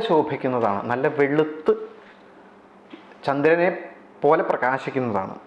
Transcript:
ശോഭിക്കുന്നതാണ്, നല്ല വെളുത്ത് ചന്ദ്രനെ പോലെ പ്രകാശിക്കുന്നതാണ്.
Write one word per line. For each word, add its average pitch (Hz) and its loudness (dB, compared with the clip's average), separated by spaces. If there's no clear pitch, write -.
ശോഭിക്കുന്നതാണ്, 127 0
നല്ല 127 0
വെളുത്ത് 151 0
ചന്ദ്രനെ 160 2
പോലെ 160 4
പ്രകാശിക്കുന്നതാണ്. 127 -2